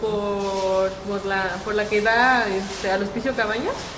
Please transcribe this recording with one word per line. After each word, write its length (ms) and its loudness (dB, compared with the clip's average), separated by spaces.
por, 880 0
por 180 -4
la, 180 0
por 100 -2
la 120 2
que 140 2
da, 480 4
este, 420 -2
al 120 2
Hospicio 320 -2
Cabañas 400 -2